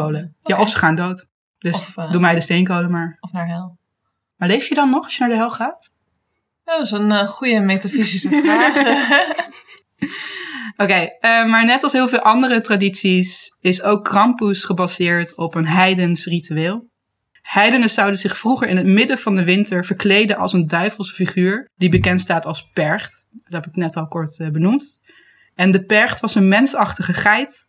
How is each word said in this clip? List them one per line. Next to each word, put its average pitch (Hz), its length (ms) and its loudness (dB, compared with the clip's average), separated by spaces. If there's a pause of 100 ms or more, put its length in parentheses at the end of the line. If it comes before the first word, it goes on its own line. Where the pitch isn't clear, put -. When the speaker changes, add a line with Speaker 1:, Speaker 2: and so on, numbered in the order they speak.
Speaker 1:
steenkolen. 156 380 -8
Speaker 2:
Ja, 190 120 -2
Speaker 1:
Oké. 196 80 2
Speaker 2:
of 208 80 2
ze - 60 0
gaan 160 180 4
dood. 180 320 -6 (320)
Dus 175 160 -4
Speaker 1:
Of, - 220 -8
eh, 165 160 -8
Speaker 2:
doe 175 80 2
mij 170 140 4
de 165 60 0
steenkolen 175 500 0
maar. 170 300 -4
Speaker 1:
Of - 120 -16
naar 175 140 -8
hel. 175 320 -10 (580)
Speaker 2:
Maar 180 120 -2
leef 240 200 0
je 302 60 -2
dan 285 160 2
nog 240 140 0
als - 120 -12
je - 40 -6
naar 247 100 0
de 233 60 0
hel 226 140 -2
gaat? - 440 -10 (720)
Speaker 1:
Ja, 330 120 -4
dat 302 80 -2
is 202 60 -4
een, 208 220 0
eh, 202 160 2
goede 233 320 0
metafysische 190 720 0
vraag. 277 460 4
<laughs> 285 800 0 (1200)
Speaker 2:
Oké, 190 180 2 (260)
eh, 226 240 4
maar 226 200 4
net 247 180 4
als 285 100 0
heel 262 160 2
veel 240 120 2
andere 240 400 4
tradities 190 1000 0
is 185 220 0
ook 208 220 0
Krampus 202 600 0
gebaseerd 175 680 -2
op 165 200 -6
een 165 120 0
heidens 185 580 2
ritueel. 170 640 -4 (540)
Heidenen 226 480 2
zouden 202 280 0
zich - 200 -4
vroeger 240 300 -2
in 185 80 0
het 185 100 0
midden 247 320 4
van 208 160 -2
de 185 100 0
winter 180 400 0
verkleden 202 520 0
als 180 160 -4
een 175 140 2
duivelse 185 480 -4
figuur, 190 640 -2
die 185 120 0
bekend 180 320 2
staat 165 260 -2
als - 260 -10
Percht. - 580 -4
Dat - 220 -20
heb 160 140 -10
ik - 100 -10
net 165 200 -4
al 160 120 -8
kort, 160 320 -6
eh, 160 100 -6
benoemd. 185 500 -2 (540)
En 185 160 2
de 185 140 2
Percht 220 360 2
was 220 140 -4
een 190 140 6
mensachtige 202 640 2
geit 226 540 0